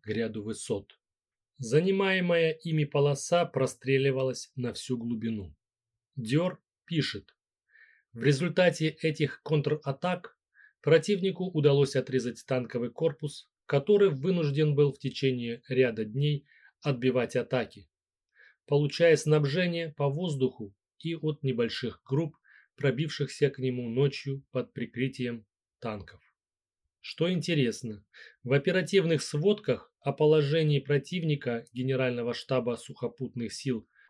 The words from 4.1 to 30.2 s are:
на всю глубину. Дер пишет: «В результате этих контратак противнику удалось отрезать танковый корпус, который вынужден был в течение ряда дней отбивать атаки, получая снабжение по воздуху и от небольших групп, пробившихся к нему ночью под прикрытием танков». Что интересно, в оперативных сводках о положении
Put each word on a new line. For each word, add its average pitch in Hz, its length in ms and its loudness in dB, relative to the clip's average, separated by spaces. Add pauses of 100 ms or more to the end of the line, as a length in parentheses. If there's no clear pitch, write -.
на 123 180 -4
всю 127 240 -6
глубину. 113 580 -6 (600)
Дер 139 440 -2 (260)
пишет: - 500 -4 (800)
«В 113 100 -8
результате 156 640 4
этих 151 540 -2
контратак 151 960 -2 (440)
противнику 180 640 2
удалось 143 500 2
отрезать 123 500 -2
танковый 123 460 -4
корпус, - 580 -6 (160)
который 196 440 4
вынужден 151 640 0
был 143 180 4
в - 60 -20
течение 123 680 -2
ряда 120 380 2
дней 143 400 -2 (380)
отбивать 123 520 0
атаки, 117 540 -4 (800)
получая 147 500 4
снабжение 156 720 0
по 143 180 -2
воздуху 135 680 -2 (240)
и 165 160 -6
от 156 260 -4
небольших 117 640 -4
групп, 151 320 -2 (380)
пробившихся 143 720 -2
к - 80 -6
нему 123 320 -4
ночью 135 640 -2
под 120 220 -6
прикрытием 120 720 -6 (340)
танков». 107 420 -10 (800)
Что - 320 -4
интересно, 127 720 -2 (380)
в 120 100 0
оперативных 165 720 2
сводках 156 680 0 (100)
о - 120 0
положении 151 640 4